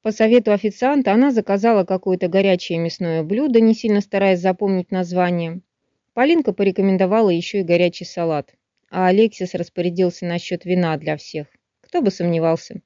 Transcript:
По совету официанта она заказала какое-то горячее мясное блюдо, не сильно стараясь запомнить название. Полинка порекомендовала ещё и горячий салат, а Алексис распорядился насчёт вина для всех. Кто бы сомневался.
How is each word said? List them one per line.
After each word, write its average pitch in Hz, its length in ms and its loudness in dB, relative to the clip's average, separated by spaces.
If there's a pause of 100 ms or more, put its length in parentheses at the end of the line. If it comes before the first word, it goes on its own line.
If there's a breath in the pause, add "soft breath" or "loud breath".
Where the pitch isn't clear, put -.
По 220 100 -4
совету 220 400 4
официанта 220 600 0
она 262 180 4
заказала 208 520 2
какое-то 185 440 -2
горячее 185 520 0
мясное 165 420 -4
блюдо, 226 400 0
не 226 140 4
сильно 208 260 0
стараясь 190 380 0
запомнить 185 520 -2
название. 175 720 -2 (540)
Полинка 285 360 2
порекомендовала 196 800 0
ещё 175 300 -2
и 190 40 -2
горячий 175 420 0
салат, 160 500 -6 (340)
а 185 180 0
Алексис 196 460 2
распорядился 175 720 -4
насчёт 175 400 -8
вина 175 320 0
для 156 180 -6
всех. 151 300 -12 (340)
Кто - 220 -4
бы 220 80 2
сомневался. 165 760 -2